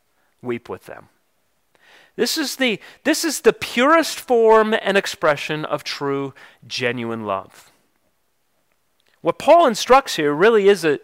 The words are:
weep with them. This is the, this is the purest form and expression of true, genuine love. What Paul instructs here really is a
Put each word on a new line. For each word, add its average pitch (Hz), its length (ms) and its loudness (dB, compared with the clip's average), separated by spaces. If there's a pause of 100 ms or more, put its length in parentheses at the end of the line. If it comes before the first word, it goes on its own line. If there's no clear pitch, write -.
(420)
weep 120 260 -8
with 95 180 -14
them. - 220 -20 (1080)
This - 200 -2
is 285 200 -6
the, 240 240 -2 (240)
this 302 200 -2
is 294 180 -6
the 220 100 4
purest 302 640 0
form 220 640 2
and 196 140 -2
expression 156 680 -2
of - 200 -8
true, 139 500 -6 (320)
genuine 117 580 -6
love. 95 460 -8 (1500)
What 160 160 -4
Paul 339 280 6
instructs 262 500 2
here 147 180 0
really 202 340 4
is 190 160 2
a 147 200 0